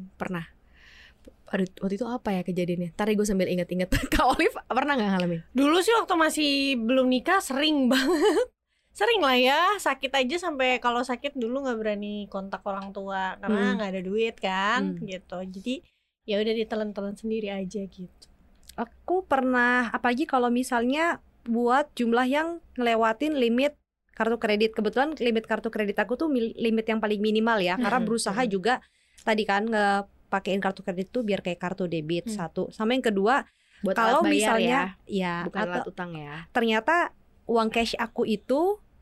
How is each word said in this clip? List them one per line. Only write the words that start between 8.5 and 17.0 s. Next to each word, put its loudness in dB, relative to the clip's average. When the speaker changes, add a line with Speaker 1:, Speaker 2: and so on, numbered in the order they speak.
Speaker 2:
Sering 2
lah 4
ya, 4
sakit -4
aja 0
sampai 0
kalau 0
sakit -6
dulu -4
nggak -4
berani -4
kontak -8
orang -8
tua -6
karena 0
Speaker 1:
Hmm. 0
Speaker 2:
nggak -4
ada -6
duit -2
kan, -2
Speaker 1:
Hmm. -8
Speaker 2:
gitu. -12
Jadi -6
ya -2
udah 0
ditelan-telan -4